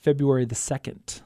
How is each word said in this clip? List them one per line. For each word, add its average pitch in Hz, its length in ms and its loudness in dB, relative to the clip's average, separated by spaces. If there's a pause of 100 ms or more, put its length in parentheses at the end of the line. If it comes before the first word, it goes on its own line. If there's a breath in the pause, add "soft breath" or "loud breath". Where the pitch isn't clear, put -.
February 139 420 4
the 117 80 -4
second. - 720 -8